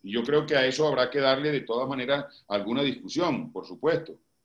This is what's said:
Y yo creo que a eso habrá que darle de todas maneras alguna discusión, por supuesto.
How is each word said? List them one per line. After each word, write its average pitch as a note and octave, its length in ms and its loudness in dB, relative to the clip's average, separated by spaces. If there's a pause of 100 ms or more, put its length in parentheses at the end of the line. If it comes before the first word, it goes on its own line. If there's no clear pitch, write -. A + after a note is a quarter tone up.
Y G2 120 -12
yo A#2 100 0
creo D3 240 2
que D3+ 80 0
a C3+ 100 4
eso C3 220 2
habrá B2+ 240 2
que D3 80 -2
darle C3+ 320 2
de C3+ 120 0
todas B2+ 260 -2
maneras C#3 580 -4
alguna G#2 380 -2
discusión, C3 680 -2
por F#2 140 -8
supuesto. D#3+ 480 -2 (300)